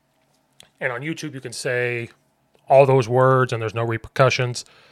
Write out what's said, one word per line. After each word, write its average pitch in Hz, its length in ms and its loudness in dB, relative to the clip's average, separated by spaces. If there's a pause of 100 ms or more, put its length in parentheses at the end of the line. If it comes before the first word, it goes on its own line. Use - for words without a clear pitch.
(800)
And 139 120 -4
on 120 100 -8
YouTube, 156 320 -10
you 131 60 -12
can 120 140 -14
say 120 560 -4 (580)
all 139 180 8
those 131 220 2
words 127 460 2
and 113 80 -6
there's 110 140 -8
no 117 80 -4
repercussions. 120 840 -2 (260)